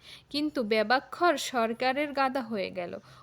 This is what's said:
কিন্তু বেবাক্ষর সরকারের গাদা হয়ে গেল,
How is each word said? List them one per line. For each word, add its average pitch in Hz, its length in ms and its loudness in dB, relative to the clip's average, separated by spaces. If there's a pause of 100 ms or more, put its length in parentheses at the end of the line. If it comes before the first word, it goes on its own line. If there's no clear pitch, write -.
(300)
কিন্তু 294 340 -2
বেবাক্ষর 240 720 2
সরকারের 254 760 0
গাদা 269 300 0
হয়ে 220 280 -4
গেল, 175 300 -8 (240)